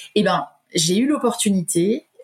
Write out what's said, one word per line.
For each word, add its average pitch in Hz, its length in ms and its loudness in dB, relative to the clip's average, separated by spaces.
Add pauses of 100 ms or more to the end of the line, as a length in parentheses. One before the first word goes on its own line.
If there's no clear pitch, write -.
(160)
Eh 202 80 2
ben, 185 240 0 (260)
j'ai 170 220 0
eu 247 100 2
l'opportunité, 220 1000 0 (180)